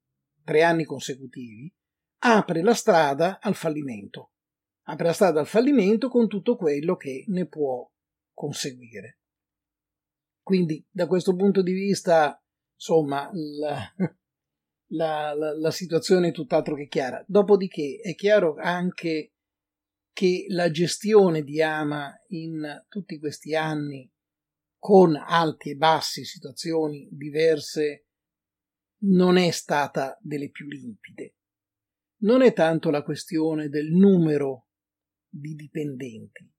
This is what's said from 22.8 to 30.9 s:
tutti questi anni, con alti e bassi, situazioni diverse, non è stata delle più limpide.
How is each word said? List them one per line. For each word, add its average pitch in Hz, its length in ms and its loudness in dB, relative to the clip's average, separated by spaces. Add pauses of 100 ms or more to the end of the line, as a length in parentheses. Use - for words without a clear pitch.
tutti 170 300 -12
questi 147 360 -8
anni, 147 560 -6 (680)
con 185 380 6
alti 156 540 -2
e 143 60 -10
bassi, 147 480 0
situazioni 151 880 -6
diverse, 151 920 -2 (960)
non 180 340 6
è 180 140 4
stata 143 720 -4
delle 143 300 -8
più - 160 -18
limpide. - 680 -16 (840)